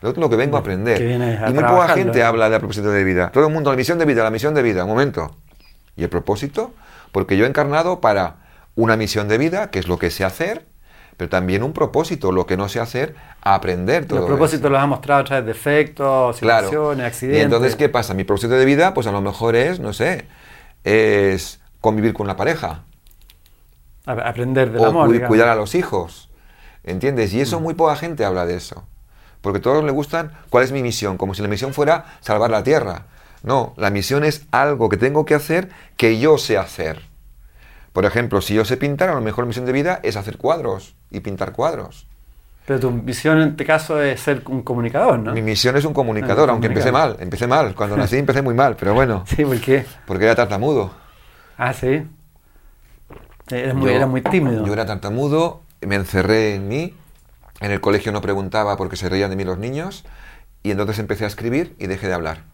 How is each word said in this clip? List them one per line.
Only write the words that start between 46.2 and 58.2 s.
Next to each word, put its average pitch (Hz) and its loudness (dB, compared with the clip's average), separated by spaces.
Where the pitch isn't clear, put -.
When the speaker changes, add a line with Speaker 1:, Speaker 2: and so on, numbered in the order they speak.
Speaker 2:
Ah, 123 2
Speaker 1:
aunque 113 2
empecé 127 2
Speaker 2:
comunicador. 131 2
Speaker 1:
mal, - -12
empecé 92 -4
mal. 127 2
Cuando 104 -2
nací 104 0
empecé 139 2
muy 123 0
mal, 127 2
pero 101 0
bueno. 117 2
Speaker 2:
<laughs> - -18
Sí, - 0
¿por 131 0
qué? 131 2
Speaker 1:
Porque 95 0
era 113 6
tartamudo. 107 0
Speaker 2:
Ah, 123 -2
¿sí? 131 -6
Eh, 156 -2
eres 127 -4
muy, 135 2
Speaker 1:
Yo, 123 4
Speaker 2:
eras 135 2
muy 131 0
tímido. 127 0
Speaker 1:
yo 101 0
era 107 -2
tartamudo, 135 -2
me 98 -4
encerré 101 2
en 98 -8
mí, 151 -6
en 101 -4
el 98 -2
colegio 104 0
no 104 -4